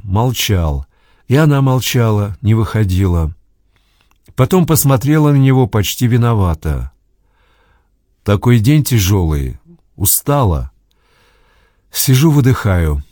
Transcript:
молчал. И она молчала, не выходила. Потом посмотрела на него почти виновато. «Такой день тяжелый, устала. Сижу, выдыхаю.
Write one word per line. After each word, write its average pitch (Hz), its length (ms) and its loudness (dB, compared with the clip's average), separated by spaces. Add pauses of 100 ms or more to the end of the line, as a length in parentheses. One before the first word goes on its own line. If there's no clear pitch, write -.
молчал. 95 800 -2 (400)
И 120 80 -2
она 147 280 2
молчала, 113 800 -2
не 107 120 2
выходила. 92 800 0 (1040)
Потом 160 320 2
посмотрела 147 640 2
на 143 40 2
него 135 300 2
почти 107 400 -4
виновато. 95 840 -2 (1300)
«Такой 110 380 2
день 143 240 2
тяжелый, 87 760 -2 (380)
устала. 95 720 -2 (1200)
Сижу, 131 400 2
выдыхаю. 92 800 0